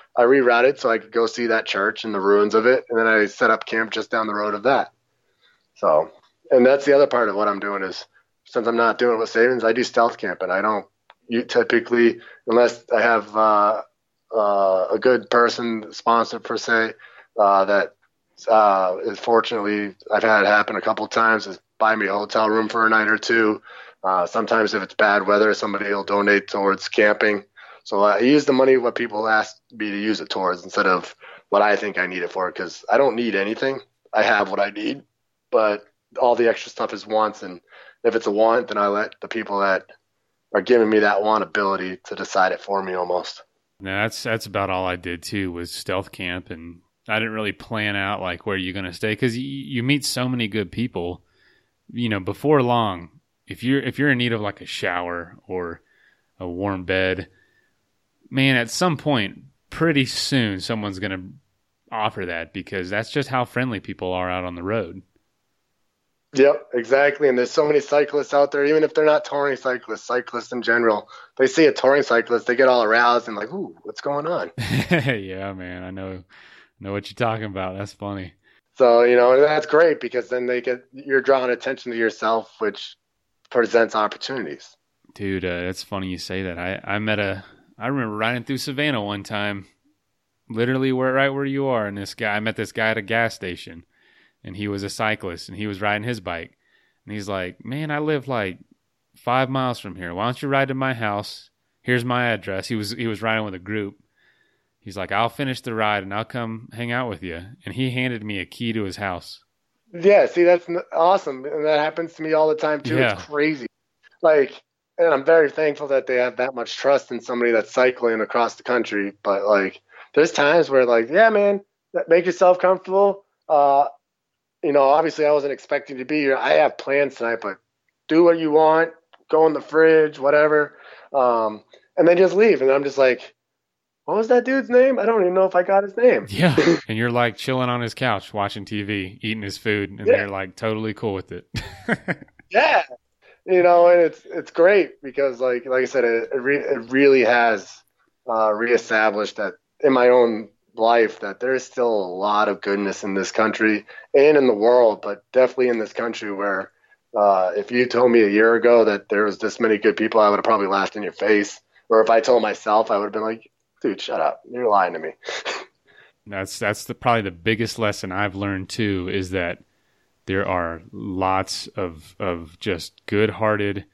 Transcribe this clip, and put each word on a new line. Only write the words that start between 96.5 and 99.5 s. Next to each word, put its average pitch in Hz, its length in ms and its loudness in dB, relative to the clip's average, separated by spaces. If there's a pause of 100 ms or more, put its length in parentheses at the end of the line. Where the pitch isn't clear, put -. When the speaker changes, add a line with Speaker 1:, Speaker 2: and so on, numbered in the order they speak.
Speaker 2:
and 104 80 -14
he's 104 160 -10
like, 92 340 -8
"Man, 151 280 -8
I 147 80 -4
live, 151 280 -4
like, 107 320 -6 (560)
five 127 340 -2
miles 127 300 -4